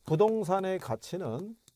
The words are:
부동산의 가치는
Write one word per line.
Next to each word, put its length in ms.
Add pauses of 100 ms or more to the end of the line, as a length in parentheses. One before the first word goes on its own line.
부동산의 760
가치는 800 (200)